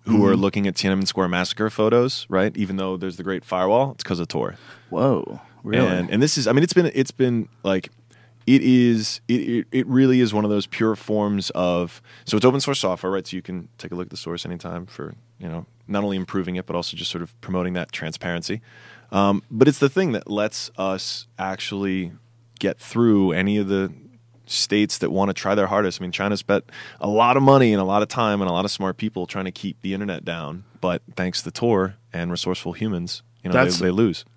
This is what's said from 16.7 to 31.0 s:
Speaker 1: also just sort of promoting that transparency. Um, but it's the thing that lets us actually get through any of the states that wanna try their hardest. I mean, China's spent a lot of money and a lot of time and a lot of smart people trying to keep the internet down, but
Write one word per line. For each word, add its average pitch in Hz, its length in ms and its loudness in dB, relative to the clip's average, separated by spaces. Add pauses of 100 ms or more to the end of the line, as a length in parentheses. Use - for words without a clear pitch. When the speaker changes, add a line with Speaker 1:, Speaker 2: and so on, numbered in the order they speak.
Speaker 1:
also 85 220 -6
just 85 140 -8
sort 85 100 -8
of - 200 -14
promoting 90 320 -4
that 90 180 -6
transparency. 85 720 -8 (500)
Um, 101 400 2
but 127 160 6
it's 147 100 4
the 139 100 2
thing 170 260 0
that - 180 -6
lets 104 480 -4
us 95 480 -6 (100)
actually 95 760 -6 (460)
get - 220 -4
through 104 540 4
any 98 240 0
of 101 100 -2
the 95 260 -2 (540)
states - 500 0
that 64 140 -2
wanna 95 220 0
try 98 200 -2
their 101 140 2
hardest. 98 340 0
I 92 40 -6
mean, 90 60 -8
China's 101 280 -2
spent - 260 0 (340)
a - 80 -4
lot 120 300 4
of 135 60 4
money 135 280 8
and 101 80 4
a 95 60 0
lot 98 160 2
of 104 60 0
time 107 340 0
and 92 80 0
a 87 40 0
lot 92 120 0
of 101 60 -4
smart 95 260 -4
people 95 300 -6
trying 95 180 -8
to 92 60 -6
keep - 300 -10
the 95 120 -6
internet 98 320 -8
down, 82 380 -8 (180)
but 90 220 -2 (120)